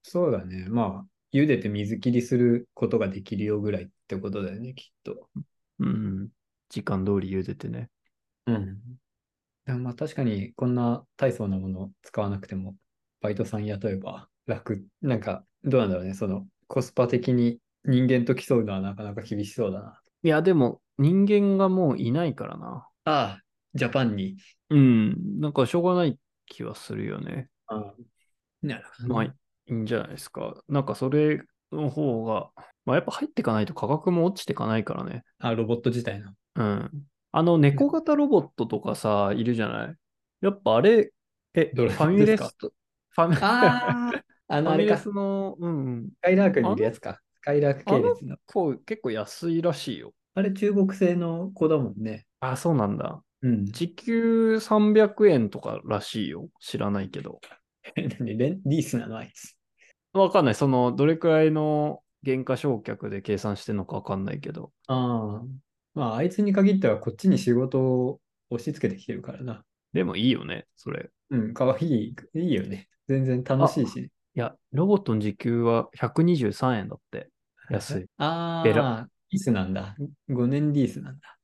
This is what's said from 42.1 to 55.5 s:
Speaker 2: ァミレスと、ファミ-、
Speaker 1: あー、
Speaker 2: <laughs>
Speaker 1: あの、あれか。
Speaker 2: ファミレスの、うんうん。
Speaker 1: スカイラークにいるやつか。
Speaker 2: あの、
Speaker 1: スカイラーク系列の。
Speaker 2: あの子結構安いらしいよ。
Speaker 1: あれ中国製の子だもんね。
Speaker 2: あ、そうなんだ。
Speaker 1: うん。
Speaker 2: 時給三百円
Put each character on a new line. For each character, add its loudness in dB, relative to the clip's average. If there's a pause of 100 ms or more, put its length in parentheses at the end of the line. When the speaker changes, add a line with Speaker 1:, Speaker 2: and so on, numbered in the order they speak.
Speaker 2:
ァ 4
ミ 8
レ 6
ス -8
と、 -10 (380)
フ 0
ァ 6
ミ-、 4
Speaker 1:
あ 2
ー、 -8 (100)
Speaker 2:
<laughs> -20
Speaker 1:
あ 0
の、 0
あ 4
れ 4
か。 4
Speaker 2:
フ -8
ァ -8
ミ -8
レ -
ス -4
の、 -4
う -4
ん -2
う -4
ん。 -10
Speaker 1:
ス -14 (100)
カ 4
イ 6
ラ 6
ー 6
ク 2
に 2
い 0
る 0
や 2
つ -16
か。 -10
Speaker 2:
あ -12
の、 -16 (160)
Speaker 1:
ス -20
カ -4
イ 4
ラ 2
ー 0
ク -12
系 2
列 4
の。 4
Speaker 2:
あ -6
の - (100)
子 -2
結 -10
構 -4
安 -6
い 0
ら 0
し -8
い -12
よ。 -16 (200)
Speaker 1:
あ 0
れ 0
中 0
国 2
製 2
の -4
子 0
だ 4
も 0
ん -12
ね。 -8 (140)
Speaker 2:
あ、 -4
そ 0
う 4
な 4
ん -2
だ。 -8 (200)
Speaker 1:
う 2
ん。 2
Speaker 2:
時 -6
給 2
三 4
百 6
円 4